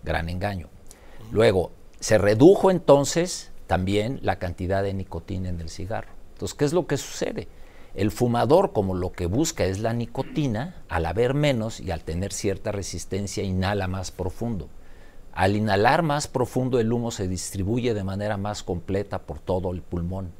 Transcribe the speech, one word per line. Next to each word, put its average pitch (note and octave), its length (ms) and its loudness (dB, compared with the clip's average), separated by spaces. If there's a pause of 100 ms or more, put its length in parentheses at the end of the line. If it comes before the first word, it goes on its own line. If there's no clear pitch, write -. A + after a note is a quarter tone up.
Gran E2 240 -2
engaño. F#2 400 -4 (640)
Luego, F#2+ 400 4 (260)
se A2 200 4
redujo A#2+ 520 8
entonces E3+ 800 4 (160)
también G2+ 560 0
la F#2+ 160 0
cantidad F#2 460 -2
de G2 100 -2
nicotina F#2 540 -6
en F2 120 -4
el D#2+ 100 -8
cigarro. G#2+ 400 -8 (240)
Entonces, - 220 -8
¿qué D3 80 2
es C#3+ 80 2
lo E3+ 140 2
que D3 100 0
sucede? - 520 -6 (480)
El G#2 160 2
fumador, B2 600 4
como F#2+ 220 2
lo F2+ 160 -2
que F2+ 160 -4
busca G#2+ 380 0
es F#2+ 160 0
la A2+ 120 0
nicotina, B2+ 960 -4
al E2 180 -2
haber A#2 280 2
menos B2+ 460 0
y F#2+ 100 -6
al E2 140 -4
tener F2+ 280 -2
cierta G2 380 -2
resistencia, G2 720 -4
inhala F#2+ 460 0
más F#2 240 -6
profundo. F#2+ 560 -4 (640)
Al G2 240 2
inhalar G#2+ 460 4
más D3 260 0
profundo, B2+ 500 0
el A2+ 140 2
humo A#2 180 0
se G2+ 160 -4
distribuye G2 680 -2
de G2+ 120 -2
manera G2+ 320 -2
más G2+ 260 -4
completa F#2+ 580 -4
por D2 200 -10
todo F2+ 320 -2
el F2+ 100 -6
pulmón. F2+ 580 -4